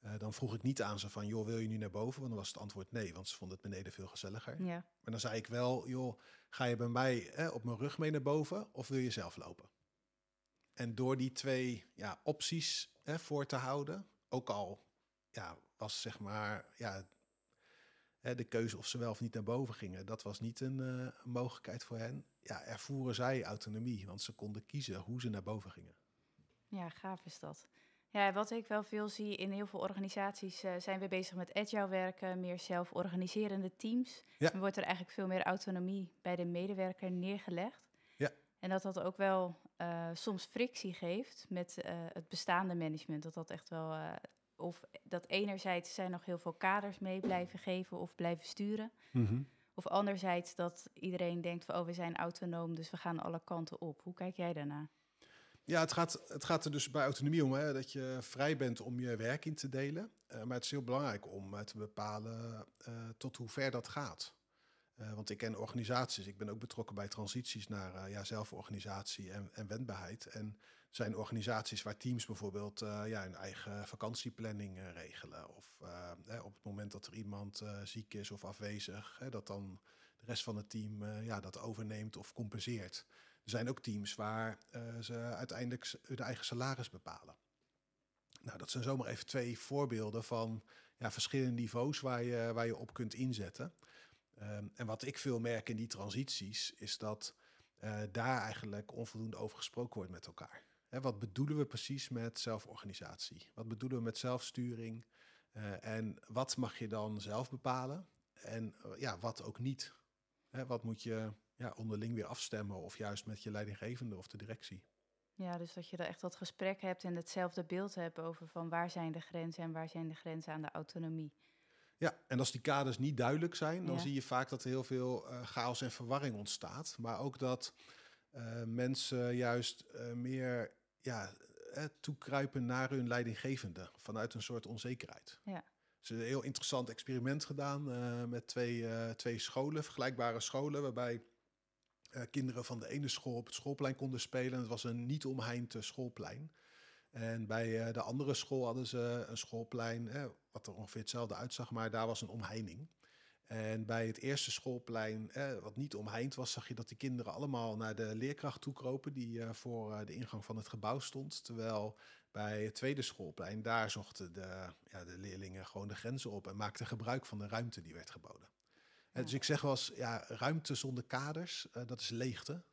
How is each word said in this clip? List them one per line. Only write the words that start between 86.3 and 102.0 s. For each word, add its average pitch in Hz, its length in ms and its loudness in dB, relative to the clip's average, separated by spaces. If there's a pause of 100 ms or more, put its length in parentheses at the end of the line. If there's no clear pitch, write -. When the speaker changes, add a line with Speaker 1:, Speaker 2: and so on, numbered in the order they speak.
Speaker 1:
salaris 123 460 0
bepalen. - 460 -12 (1080)
Nou, - 160 -8
dat 135 120 -8
zijn 127 140 0
zomaar 135 220 2
even 110 200 -2
twee 120 320 0
voorbeelden 113 640 2
van, 113 400 0 (320)
ja, 120 140 0
verschillende 127 500 2
niveaus 120 400 2
waar 127 220 2
je, 117 300 2
waar 117 140 4
je 113 100 2
op - 160 -2
kunt 113 220 -2
inzetten. 127 600 0 (600)
Ehm, 104 400 -6
en 120 120 -4
wat 110 160 -2
ik 135 160 -4
veel 123 220 4
merk 117 280 2
in 113 80 2
die 113 100 0
transities 104 880 -2
is - 240 -4
dat, 107 360 -2 (420)
eh, 107 260 -2 (100)
daar 120 300 4
eigenlijk 104 500 -4
onvoldoende 110 440 -4
over 107 200 -4
gesproken - 400 -2
wordt 90 160 -4
met 85 140 -6
elkaar. - 380 -12 (240)
Hè, 131 120 -4
wat 123 180 2
bedoelen 127 380 2
we 147 100 6
precies - 420 -4